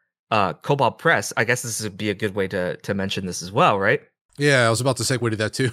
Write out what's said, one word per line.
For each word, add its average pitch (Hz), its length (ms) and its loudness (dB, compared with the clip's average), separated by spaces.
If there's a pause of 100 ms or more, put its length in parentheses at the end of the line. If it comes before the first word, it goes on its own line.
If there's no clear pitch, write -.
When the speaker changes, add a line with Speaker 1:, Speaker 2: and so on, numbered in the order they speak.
(320)
Speaker 1:
Uh, 101 220 2
Cobalt 135 440 0
Press, 151 380 0
I 127 80 2
guess 120 180 0
this 110 220 -6
would 101 140 -8
be 107 120 -2
a 104 60 0
good 104 200 -4
way 95 120 0
to, 90 300 -4
to - 160 -6
mention 95 320 -4
this 90 180 -8
as 87 80 -12
well, 123 260 2
right? 107 220 2 (380)
Speaker 2:
Yeah, 139 280 4
I 113 40 6
was 113 100 2
about 127 180 0
to 117 60 -4
segue 120 260 0
to 107 60 -2
that 107 180 -2
too. 131 200 0